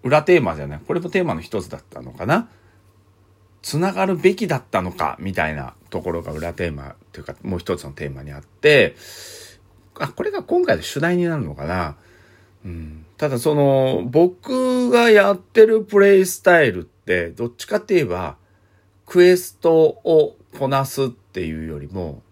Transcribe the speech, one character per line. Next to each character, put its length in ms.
裏 180
テ 180
ー 40
マ 120
じ 60
ゃ 60
な 80
い、 100
こ 80
れ 60
も 100
テ 120
ー 40
マ 80
の 80
一 220
つ 60
だ 100
っ 100
た 120
の 100
か 160
な。 220
つ 160
な 120
が 140
る 100
べ 200
き 120
だ 100
っ 120
た 140
の 80
か、 280
み 140
た 160
い 60
な 180
と 120
こ 100
ろ 100
が 120
裏 200
テ 160
ー 20
マ 240
と 80
い 20
う 20
か、 180
も 140
う 40
一 160
つ 80
の 80
テ 180
ー 40
マ 80
に 100
あ 80
っ 40
て、 520
あ、 100
こ 120
れ 80
が 140
今 200
回 140
の 60
主 160
題 180
に 80
な 100
る 80
の 120
か 100
な。 300
う 40
ん。 380
た 100
だ 120
そ 160
の、 500
僕 840
が 180
や 240
っ 40
て 280
る 160
プ 180
レ 200
イ 80
ス 140
タ 200
イ 100
ル 100
っ 20
て、 480
ど 160
っ 100
ち 80
か 120
っ 40
て 140
言 80
え 20
ば、 320
ク 140
エ 120
ス 220
ト 160
を 640
こ 100
な 180
す 200
っ 20
て 340
い 240
う 20
よ 120
り 120
も 300